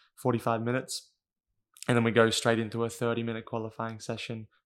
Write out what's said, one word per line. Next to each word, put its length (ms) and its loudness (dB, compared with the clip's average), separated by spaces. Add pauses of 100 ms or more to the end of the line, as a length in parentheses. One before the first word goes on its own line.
(160)
forty-five 460 0
minutes. 460 -6 (800)
And 100 4
then 80 4
we 60 4
go 200 8
straight 280 2
into 240 -2
a 80 -2
thirty-minute 540 -4
qualifying 560 -6
session 480 -8 (180)